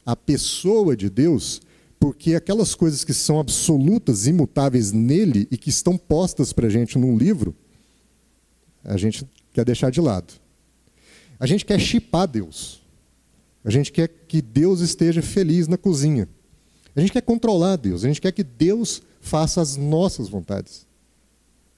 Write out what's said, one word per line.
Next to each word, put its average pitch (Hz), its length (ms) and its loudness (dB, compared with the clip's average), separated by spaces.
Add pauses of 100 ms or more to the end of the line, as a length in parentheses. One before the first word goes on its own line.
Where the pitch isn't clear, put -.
à 117 120 -4
pessoa 175 800 0
de 101 120 -4
Deus, 120 540 0 (360)
porque 156 360 0
aquelas 196 400 0
coisas 156 300 0
que 139 100 -4
são - 240 0
absolutas, 139 880 0
imutáveis 139 640 2
nele 117 600 2
e 123 60 -4
que - 140 -6
estão 180 260 0
postas 160 560 -2
pra 117 160 0
gente 117 300 0
num 123 180 2
livro, 123 380 0 (1300)
a 104 140 -4
gente 110 280 -2 (280)
quer 120 120 0
deixar 123 260 0
de 143 100 -2
lado. 104 340 -2 (1040)
A 139 80 -4
gente 185 180 0
quer 202 140 0
chipar 196 480 0
Deus. 104 560 -8 (840)
A 117 60 -4
gente 139 220 0
quer 165 160 0
que - 340 -4
Deus 160 380 2
esteja 165 420 0
feliz 175 460 0
na 180 100 0
cozinha. 143 500 0 (680)
A 139 40 0
gente 190 120 2
quer 247 100 -2
controlar 196 540 0
Deus. 98 280 -4
A 127 40 2
gente 147 120 -2
quer 190 120 -2
que 208 100 -4
Deus 175 600 -2 (180)
faça 160 400 -2
as 139 160 -2
nossas 147 520 -2
vontades. 98 560 -10 (920)